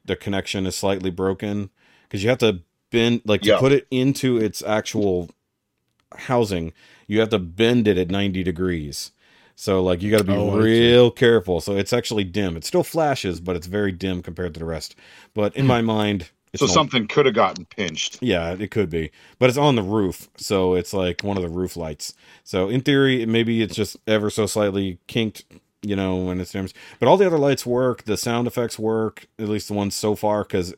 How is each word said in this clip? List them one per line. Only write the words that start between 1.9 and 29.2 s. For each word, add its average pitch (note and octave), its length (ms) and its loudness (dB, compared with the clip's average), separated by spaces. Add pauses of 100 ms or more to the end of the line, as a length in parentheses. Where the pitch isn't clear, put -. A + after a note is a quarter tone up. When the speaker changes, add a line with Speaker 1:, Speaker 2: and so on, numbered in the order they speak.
Speaker 1:
'Cause G2 140 -6
you A2+ 60 2
have B2+ 100 2
to G#2 220 2 (280)
bend, A#2 360 2
like, G#2 160 2
to G#2+ 80 2
Speaker 2:
Yeah. G#2 100 6
Speaker 1:
put C3 120 4
it C#3 200 2
into B2+ 460 0
its G#2+ 260 -2
actual G2+ 640 -2 (840)
housing, G2 580 -2 (340)
you G#2 120 0
have A2 100 2
to G#2+ 100 2
bend G#2+ 480 2
it F#2+ 100 4
at F2+ 120 0
ninety F#2+ 340 0
degrees. E2+ 680 -4 (440)
So, F#2+ 280 0
like, F2+ 180 2
you G#2 80 -2
gotta G#2+ 140 4
be F#2+ 100 0
Speaker 3:
Oh, G2+ 240 0
I G#2+ 60 4
see. A2 40 6 (240)
Speaker 1:
real A#2+ 200 8
careful. G#2 500 2
So G2+ 140 -2
it's G2 180 -2
actually A#2 300 0
dim. F2+ 340 -2
It D#2+ 80 -10
still F3+ 180 0
flashes, C#3 560 -2
but F2 160 -4
it's E2+ 120 -8
very G2+ 240 0
dim F2+ 320 -4
compared F2 320 -8
to E2 40 -14
the E2 60 -8
rest. D#2+ 300 -8 (400)
But G#2 200 0
in C3+ 100 0
Speaker 3:
Hmm. - 40 4
Speaker 1:
my A#2+ 120 4
mind, G#2+ 480 0 (240)
it's - 80 -6
Speaker 2:
So C#3+ 40 2
Speaker 1:
not F3+ 80 4
Speaker 2:
something C3+ 340 2
could C#3+ 200 2
have G#2+ 80 0
gotten F2+ 300 0
pinched. - 560 -8
Speaker 1:
Yeah, F2+ 380 -2
it G#2 120 -8
could G2 180 -2
be. D#2+ 220 -4 (260)
But B2+ 120 4
it's B2 80 0
on C#3+ 180 4
the G#2+ 80 2
roof, G2 440 -2 (100)
so F#2 360 0
it's, F2+ 200 -2
like, F2+ 300 -2
one G2+ 140 -2
of F2+ 60 -2
the E2+ 60 -6
roof F2+ 280 -6
lights. D#2+ 380 -10 (280)
So F#2+ 260 -2
in B2+ 120 -2
theory, C3+ 460 2
maybe A2+ 340 2
it's G#2 140 -4
just G#2+ 220 -4 (100)
ever G#2+ 240 2
so G#2+ 160 0
slightly G2 500 -2 (100)
kinked, A2 380 -4 (380)
you G2+ 120 -2
know, F#2+ 200 -2
when F#2 260 -4
it's F2+ 100 -10
damaged. F#2+ 240 -8 (240)
But - 80 2
all F3 100 6
the G3 100 4
other E3 120 0
lights C#3 260 0
work, B2 400 -2
the G#2 120 -2
sound A#2+ 300 -2
effects A#2 320 -4
work, A2 480 -4 (100)